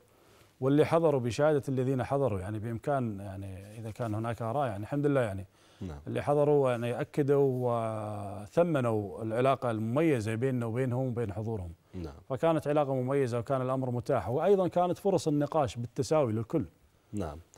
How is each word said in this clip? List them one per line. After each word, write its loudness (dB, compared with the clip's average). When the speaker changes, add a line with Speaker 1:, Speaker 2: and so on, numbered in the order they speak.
Speaker 1:
واللي 6
حضروا 4
بشهادة 2
الذين 0
حضروا، 0
يعني، -6
بإمكان، -4
يعني، -12
إذا -8
كان -4
هناك -2
آراء، -2
يعني، -4
الحمد -2
لله، 4
يعني. -2
Speaker 2:
نعم. -8
Speaker 1:
اللي -4
حضروا، 4
يعني، -2
أكدوا 2
وثمنوا 0
العلاقة 0
المميزة 0
بيننا -2
وبينهم -2
وبين -4
حضورهم. -6
Speaker 2:
نعم. -10
Speaker 1:
فكانت 0
علاقة 2
مميزة 0
وكان 0
الأمر -2
متاح، 0
وأيضًا 4
كانت 0
فرص 0
النقاش 0
بالتساوي 0
للكل. -2
Speaker 2:
نعم. -6